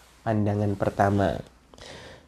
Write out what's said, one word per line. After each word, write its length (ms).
pandangan 480
pertama. 640